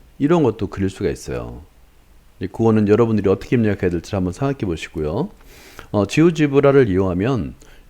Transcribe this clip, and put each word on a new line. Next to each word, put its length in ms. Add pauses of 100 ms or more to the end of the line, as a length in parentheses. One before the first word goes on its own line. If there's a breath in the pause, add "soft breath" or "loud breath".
(180)
이런 260
것도 240
그릴 220
수가 200
있어요. 520 (760)
이제 100
그거는 420
여러분들이 400
어떻게 260
입력해야 340
될지 240
한번 200
생각해 260
보시고요. 680 (640 loud breath)
어, 140
지오지브라를 840
이용하면 680 (340 soft breath)